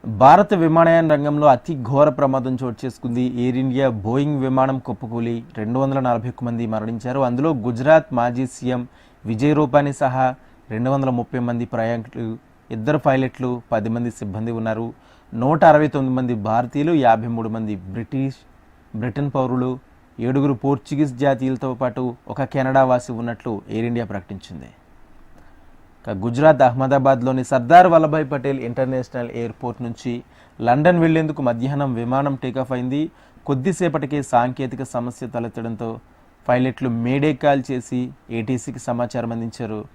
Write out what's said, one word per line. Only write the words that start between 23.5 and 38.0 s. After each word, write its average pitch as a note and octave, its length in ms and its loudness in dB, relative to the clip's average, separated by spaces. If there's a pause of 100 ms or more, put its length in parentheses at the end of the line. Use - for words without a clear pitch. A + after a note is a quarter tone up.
ఎయిర్ A2 180 -4
ఇండియా A#2+ 200 -4
ప్రకటించింది. F#2 600 -12 (1300)
ఇక A#2 100 -12
గుజరాత్ B2 520 4
అహ్మదాబాద్లోని C3 840 2
సర్దార్ C#3 420 6
వల్లభాయ్ D#3 440 4
పటేల్ C#3 300 -2
ఇంటర్నేషనల్ B2 680 -4
ఎయిర్‌పోర్ట్ A#2 520 -8
నుంచి A#2+ 400 -6 (380)
లండన్ D3+ 380 4
వెళ్లేందుకు D#3+ 440 2
మధ్యాహ్నం C3 520 -2
విమానం C3 400 -2
టేకాఫ్ B2+ 380 -6
అయింది. C3 380 -4 (360)
కొద్దిసేపటికే D3 760 -2
సాంకేతిక B2 600 -2
సమస్య B2 440 -8
తలెత్తడంతో A#2 760 -8 (480)
పైలట్లు B2+ 400 0
మేడే B2+ 460 0
కాల్ C#3 360 2
చేసి B2+ 420 -6 (180)